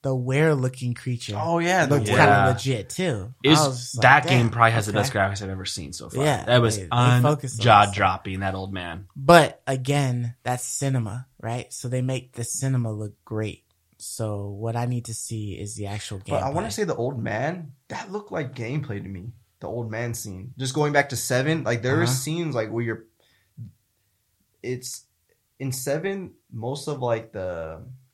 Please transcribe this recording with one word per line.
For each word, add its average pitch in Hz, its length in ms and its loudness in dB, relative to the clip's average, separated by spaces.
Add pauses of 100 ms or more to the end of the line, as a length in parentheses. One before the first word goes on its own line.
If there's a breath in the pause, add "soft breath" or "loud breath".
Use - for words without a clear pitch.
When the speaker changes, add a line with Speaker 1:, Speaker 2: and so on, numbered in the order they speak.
Speaker 1:
the 135 120 0
were-looking 127 800 2
creature 117 420 -6
Speaker 2:
Oh, 170 220 0
yeah, 175 280 4
the 135 100 4
Speaker 1:
looked 107 120 2
Speaker 2:
were. 104 80 4
Speaker 1:
kinda 104 160 8
Speaker 3:
Yeah. 98 160 6
Speaker 1:
legit, 117 420 -2
too. 123 520 -4
Speaker 3:
It 135 80 4
was, 156 100 8
Speaker 1:
I 147 80 4
was 127 120 -4
just - 180 -10
like, 117 40 2
Speaker 3:
that 135 260 8
game 127 180 6
Speaker 1:
"Damn, 107 40 2
Speaker 3:
probably 117 220 6
has 110 140 0
the 104 60 -4
Speaker 1:
okay." 107 80 2
Speaker 3:
best 104 120 0
graphics 98 300 0
I've 95 80 -6
ever 95 160 -8
seen 76 260 -10
so - 160 -12
far. 143 160 -2
Speaker 1:
Yeah, 143 200 2
Speaker 3:
That 120 180 2
was 107 140 2
Speaker 1:
they, 98 80 -8
they - 40 -14 (340)
focused 135 380 0
on 110 60 4
Speaker 3:
un-jaw-dropping, 98 760 6
that 98 140 -2
old 95 180 -8
man. 90 340 -8 (100)
Speaker 1:
But 151 500 6
again, 131 760 -2
that's 123 220 -4
cinema, 127 600 -2 (140)
right? 117 320 -6
So - 160 -8
they 127 120 0
make 131 320 -4
the 117 120 -6
cinema 127 480 -2
look 107 200 -8 (120)
great. 107 400 -6 (340)
So 104 500 -6
what 110 280 -6
I 120 100 -2
need 120 200 -2
to 113 80 -8
see 107 380 -8
is 104 220 -8
the 104 140 -8
actual 101 320 -8
gameplay. - 100 -12
Speaker 2:
But - 140 0
I 139 60 -2
wanna 196 200 -4
say 208 140 -2
the 170 100 -2
old 120 280 -4
man, 135 500 -4 (160)
that 190 240 -10
looked 208 200 -8
like 143 220 -6
gameplay 117 480 -6
to - 60 -12
me. 98 240 -10 (260)
The - 80 -12
old 113 240 -6
man 117 240 -4
scene. 104 440 -12
Just 131 160 -6
going 147 200 2
back 143 160 4
to 123 60 -4
seven, 139 480 0
like, 117 180 0
there 135 160 2
are - 60 4
Speaker 1:
Uh-huh. 123 80 2
Speaker 2:
scenes, 156 420 -2
like, 110 180 -2
where 117 120 -2
you're, 113 200 -4 (1600)
it's, 127 420 -8 (540)
in 135 140 -4
seven, 180 600 -4 (200)
most 127 360 -6
of, 143 120 -6
like, 117 320 -2
the, 85 500 -8 (320)